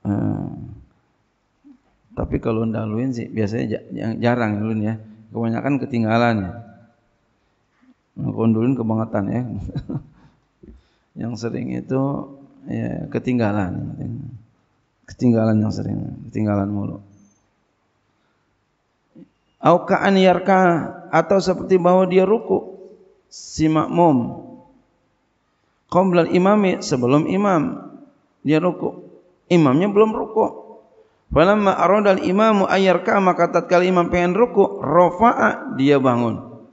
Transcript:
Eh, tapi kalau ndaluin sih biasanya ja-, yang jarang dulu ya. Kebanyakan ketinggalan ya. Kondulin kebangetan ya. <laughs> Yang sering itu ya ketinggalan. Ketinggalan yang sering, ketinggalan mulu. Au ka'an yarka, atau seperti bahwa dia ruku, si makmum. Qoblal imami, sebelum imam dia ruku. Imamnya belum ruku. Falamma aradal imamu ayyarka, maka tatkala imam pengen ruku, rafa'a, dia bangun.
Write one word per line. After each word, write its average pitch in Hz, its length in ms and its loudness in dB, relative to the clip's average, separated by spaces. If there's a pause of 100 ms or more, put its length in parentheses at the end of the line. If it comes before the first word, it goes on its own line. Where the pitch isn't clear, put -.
Eh, 52 480 -4 (1600)
tapi 120 280 -6
kalau 113 240 -2
ndaluin 110 480 -4
sih 117 120 -8
biasanya 110 380 -4 (140)
ja-, - 120 -16
yang 113 200 -6 (120)
jarang 113 400 0
dulu 110 160 -4
ya. 107 160 -4 (380)
Kebanyakan 117 400 -4 (100)
ketinggalan 117 520 0 (100)
ya. 87 60 -10 (1600)
Kondulin 113 640 0
kebangetan 110 500 -2
ya. 117 220 -4
<laughs> - 640 -10 (1000)
Yang 117 200 -10 (120)
sering 120 280 -6
itu 131 280 -4 (640)
ya 120 440 -6
ketinggalan. 104 880 -4 (1080)
Ketinggalan 113 560 2
yang 107 120 -2
sering, 104 240 -6 (320)
ketinggalan 104 440 -2
mulu. 101 280 -8 (2500)
Au 170 220 4
ka'an 196 320 2
yarka, 185 720 4 (220)
atau 165 240 2
seperti 185 400 0
bahwa 180 320 4
dia 185 160 4
ruku, - 560 -2 (480)
si - 400 -4
makmum. 147 720 2 (1500)
Qoblal 175 460 2
imami, 190 480 2
sebelum 135 480 0
imam 185 640 -2 (480)
dia 147 160 2
ruku. - 480 -4 (480)
Imamnya 165 400 4
belum 214 240 2
ruku. - 460 -4 (680)
Falamma 196 400 4
aradal 190 480 2
imamu 196 480 2
ayyarka, 190 480 2
maka 175 320 2
tatkala 175 360 2
imam 180 240 2
pengen 180 280 0
ruku, 196 440 2
rafa'a, 175 960 2
dia 139 200 4
bangun. 120 640 0 (120)